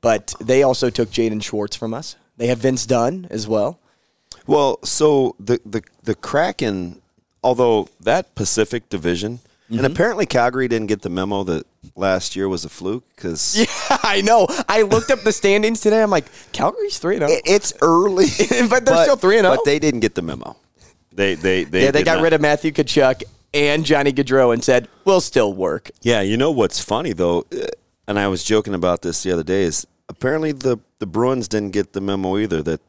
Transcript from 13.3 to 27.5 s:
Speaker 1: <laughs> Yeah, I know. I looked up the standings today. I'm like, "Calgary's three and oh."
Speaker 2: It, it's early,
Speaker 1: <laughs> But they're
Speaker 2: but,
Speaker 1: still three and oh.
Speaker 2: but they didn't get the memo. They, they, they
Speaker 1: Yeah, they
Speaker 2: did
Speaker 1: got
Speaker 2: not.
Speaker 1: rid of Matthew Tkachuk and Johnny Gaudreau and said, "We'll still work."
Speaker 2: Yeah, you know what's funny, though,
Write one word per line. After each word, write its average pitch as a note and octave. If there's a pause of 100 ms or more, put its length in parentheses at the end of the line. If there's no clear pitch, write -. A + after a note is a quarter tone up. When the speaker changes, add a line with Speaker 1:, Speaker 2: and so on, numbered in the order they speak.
Speaker 1:
<laughs> -
Yeah, C#4
I G3+
know. G#3+ (240)
I G#3+
looked G#3+
up C4
the G#3+
standings G#3+
today. A3
I'm G#3
like, D#3+ (260)
"Calgary's G4+
three F#3
and -
oh." C#3+
Speaker 2:
It, D#3
it's F#3+
early, F3+
Speaker 1:
<laughs> -
But A#3+
they're -
Speaker 2:
but, -
Speaker 1:
still C#4
three G3+
and F#3+
oh. D#3
Speaker 2:
but -
they C#3+
didn't C#3+
get A2
the -
memo. C#2+ (560)
They, G2
they, F#2
they E2+
Speaker 1:
Yeah, C#3
they D3
Speaker 2:
did -
Speaker 1:
got E3
Speaker 2:
not. D#3+
Speaker 1:
rid E3
of D3+
Matthew D3
Tkachuk C3+ (320)
and D3
Johnny C#3+
Gaudreau C3
and A#2
said, B2 (160)
"We'll F#3+
still G#2+
work." F#2 (140)
Speaker 2:
Yeah, A#2
you G2+
know C#3+
what's A#2
funny, A#2
though, F2